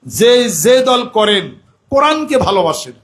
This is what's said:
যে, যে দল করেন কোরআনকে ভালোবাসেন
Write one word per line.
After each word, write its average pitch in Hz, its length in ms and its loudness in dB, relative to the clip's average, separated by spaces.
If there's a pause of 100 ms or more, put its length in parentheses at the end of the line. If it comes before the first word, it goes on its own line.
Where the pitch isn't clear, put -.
যে, 240 440 2
যে 202 300 2
দল 254 280 0
করেন 202 420 -2 (400)
কোরআনকে 294 480 0
ভালোবাসেন 175 540 -2 (120)